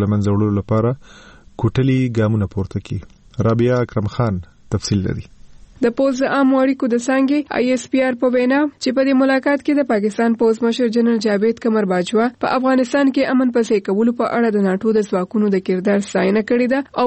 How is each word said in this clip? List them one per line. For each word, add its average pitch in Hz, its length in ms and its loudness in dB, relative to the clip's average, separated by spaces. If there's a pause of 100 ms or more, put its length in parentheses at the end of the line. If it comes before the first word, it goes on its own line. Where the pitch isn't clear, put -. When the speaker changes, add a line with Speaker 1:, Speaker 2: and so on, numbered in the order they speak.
Speaker 1:
له - 80 0
منځه 104 160 0
وړلو 101 320 2
لپاره 110 340 0 (680)
کوټلي 131 380 0 (180)
ګامونه 107 360 0
پورته 98 320 -6
کړي. - 140 -8 (460)
رابعه 117 300 2 (100)
اکرم 104 280 -4
خان 107 260 -2 (360)
تفصیل 101 320 -2
لري. - 180 -6 (580)
Speaker 2:
د 233 140 2
پوز 269 240 0
د 269 60 0 (100)
عامو 269 240 2
اړیکو 269 320 0
د 240 100 0
څانګې 269 360 0 (180)
آی 247 160 0
ایس 247 180 -4
پی 262 160 2
آر 254 160 -2
په 254 100 4
وینا 254 300 2
چې 277 340 -4
په 269 80 2
دې 277 160 2
ملاقات 269 400 0
کې 294 160 0
د 285 140 0
پاکستان 220 500 0
پوز 226 240 2
مشر 233 300 0
جنرال 233 280 2
جاوید 220 400 0
قمر 220 280 0
باجوا 190 360 0 (160)
په - 140 -2
افغانستان 262 580 2
کې 269 180 0
امن 254 220 2
پسې 220 320 0
کولو 220 320 2
په 226 80 0 (120)
اړه 226 160 0
د 202 120 2
ناټو 196 300 0
د 208 100 0
ځواکونو 208 480 0
د 185 140 0
کردار 202 380 0
ستاینه 196 420 0
کړې 247 240 2
ده 277 60 -2 (220)
او 247 60 2